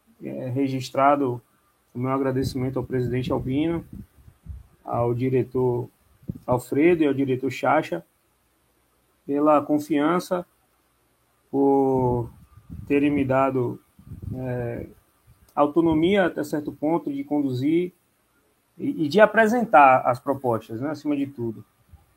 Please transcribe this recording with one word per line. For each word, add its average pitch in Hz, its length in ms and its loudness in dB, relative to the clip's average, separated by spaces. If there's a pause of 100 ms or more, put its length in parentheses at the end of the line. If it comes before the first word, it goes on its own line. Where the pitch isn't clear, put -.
(240)
é, 135 260 -8
registrado 135 920 0 (520)
o - 60 -12
meu 127 120 -2
agradecimento 131 640 -2
ao 123 80 -6
presidente 127 460 -4
Albino, 143 520 -2 (1000)
ao 120 300 0
diretor 127 760 0 (560)
Alfredo 156 560 2
e 151 60 2
ao 135 80 0
diretor 131 340 -2
Chacha 135 560 -2 (1200)
pela 147 380 4
confiança, 156 800 -2 (1040)
por 131 800 2 (580)
terem 143 220 2
me 143 160 0
dado, 131 560 0 (540)
é, 123 520 -6 (680)
autonomia 165 720 2
até 151 180 -4
certo 147 280 -6
ponto 156 400 -2
de 139 120 -6
conduzir 147 680 0 (840)
e, 147 280 -4
e - 20 -2
de 156 120 2
apresentar 214 800 6
as 123 180 0
propostas, 117 600 -2
né, 147 100 -4
acima 147 240 -4
de 139 100 -4
tudo. 117 400 -8 (520)